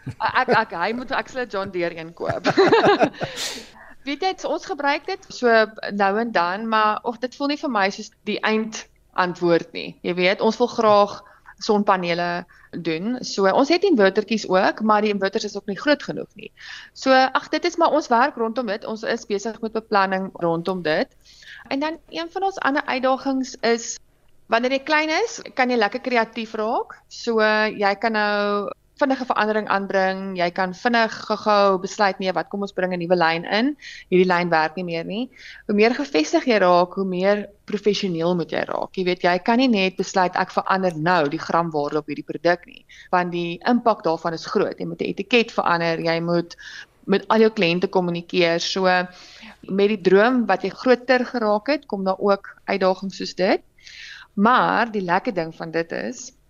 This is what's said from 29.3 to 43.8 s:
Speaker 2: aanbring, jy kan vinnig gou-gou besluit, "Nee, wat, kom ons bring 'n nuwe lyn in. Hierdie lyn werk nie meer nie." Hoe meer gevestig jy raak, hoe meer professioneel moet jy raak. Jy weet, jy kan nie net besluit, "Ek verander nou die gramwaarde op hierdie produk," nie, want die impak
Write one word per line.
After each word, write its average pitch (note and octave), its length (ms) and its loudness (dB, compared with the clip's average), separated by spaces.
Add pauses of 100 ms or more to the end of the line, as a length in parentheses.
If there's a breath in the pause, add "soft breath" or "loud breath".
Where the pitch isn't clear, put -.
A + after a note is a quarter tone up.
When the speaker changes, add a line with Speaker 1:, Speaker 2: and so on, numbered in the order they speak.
Speaker 2:
aanbring, F#3+ 680 -2
jy F3 160 0
kan F#3 200 -4
vinnig A#3 400 0 (140)
gou-gou G3+ 540 4
besluit, G3 360 0
"Nee, F#3 140 0
wat, E3+ 160 -2
kom G3+ 140 -6
ons G3+ 100 -6
bring F#3 200 -2
'n F3+ 60 -2
nuwe F3 180 -4
lyn E3 280 0
in. B3 320 0 (340 loud breath)
Hierdie F#3 160 6
lyn F3 240 2
werk D#3 260 2
nie F3+ 80 -6
meer E3+ 200 -4
nie." G#3 260 -8 (360 loud breath)
Hoe G#3+ 80 0
meer A3 200 6
gevestig D#4 500 0
jy A3+ 140 4
raak, F3+ 360 4
hoe G3 100 -2
meer F#3+ 440 0 (160)
professioneel F#3 720 0
moet D#3+ 160 -2
jy - 160 -2
raak. - 300 -6
Jy F#3+ 80 -4
weet, F3+ 180 -2
jy F3+ 160 2
kan A#3 200 2
nie C4 100 4
net F#3+ 280 2
besluit, F3+ 400 0
"Ek F#3 140 -2
verander F#3 460 -2
nou D#3+ 320 2
die D#3+ 100 -4
gramwaarde D#3 600 -2
op D3 80 -4
hierdie D3 180 -10
produk," E3+ 420 -2
nie, - 180 -20 (260 loud breath)
want F3+ 220 0
die E3+ 340 -4
impak A#3 360 2